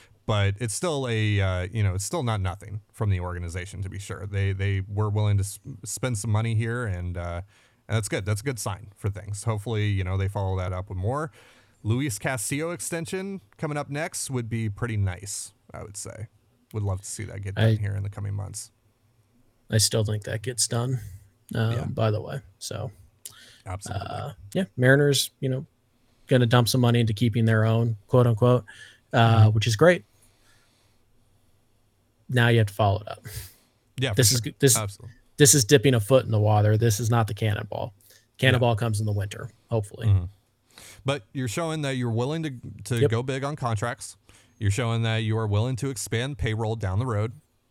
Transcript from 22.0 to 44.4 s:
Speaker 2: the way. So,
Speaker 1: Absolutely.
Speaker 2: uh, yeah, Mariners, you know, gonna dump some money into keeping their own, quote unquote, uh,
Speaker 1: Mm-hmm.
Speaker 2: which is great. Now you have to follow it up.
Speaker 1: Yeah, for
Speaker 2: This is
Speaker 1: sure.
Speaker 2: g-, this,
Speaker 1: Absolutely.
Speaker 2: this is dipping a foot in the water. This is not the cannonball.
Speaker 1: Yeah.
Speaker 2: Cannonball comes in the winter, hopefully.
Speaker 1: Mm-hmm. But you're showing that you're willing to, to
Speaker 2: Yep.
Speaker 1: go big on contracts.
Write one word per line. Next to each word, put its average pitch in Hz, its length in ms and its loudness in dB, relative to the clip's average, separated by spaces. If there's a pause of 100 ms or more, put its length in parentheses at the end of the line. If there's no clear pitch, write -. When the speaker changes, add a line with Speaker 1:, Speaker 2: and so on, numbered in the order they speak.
Speaker 2:
the 104 80 -2
way. - 220 -8 (180)
So, - 320 -8 (720)
Speaker 1:
Absolutely. 98 440 -8
Speaker 2:
uh, - 220 -8 (220)
yeah, 185 100 -2 (120)
Mariners, 135 640 4
you 135 80 -4
know, 131 180 -4 (600)
gonna 123 220 4
dump 120 200 6
some 127 140 2
money 120 180 4
into 113 140 2
keeping 113 320 0
their 110 180 4
own, 113 320 2 (120)
quote 123 200 6
unquote, 120 380 4 (480)
uh, 113 320 8
Speaker 1:
Mm-hmm. 107 100 8
Speaker 2:
which 110 120 0
is 110 100 0
great. 170 260 6 (2250)
Now 120 200 6
you 117 80 6
have 107 100 6
to - 60 -8
follow 98 280 2
it - 60 -16
up. - 180 -14 (720)
Speaker 1:
Yeah, 127 140 0
for 101 40 -4
Speaker 2:
This 113 160 6
is 123 80 0
Speaker 1:
sure. - 120 -6
Speaker 2:
g-, - 80 -14
this, 131 180 4
Speaker 1:
Absolutely. - 380 -8 (220)
Speaker 2:
this 147 160 8
is 143 120 4
dipping 139 280 6
a 117 60 4
foot 123 260 4
in - 60 -4
the 107 80 4
water. 107 380 4
This 110 220 2
is 110 100 -2
not 117 180 2
the 113 60 -6
cannonball. - 600 -4 (160)
Speaker 1:
Yeah. - 40 -20 (360)
Speaker 2:
Cannonball 120 260 4
comes 107 240 -2
in 110 60 -2
the 104 80 -2
winter, 101 360 -6 (200)
hopefully. 113 380 -4
Speaker 1:
Mm-hmm. 92 180 4 (800)
But 139 180 -2 (100)
you're 127 140 -4
showing 160 360 -4
that 139 80 -2
you're 123 200 -2
willing 139 320 -2
to, 151 100 -6 (420)
to 117 60 2
Speaker 2:
Yep. 139 100 4
Speaker 1:
go 117 120 0
big 131 200 -4
on 139 120 -6
contracts. 120 600 -6 (420)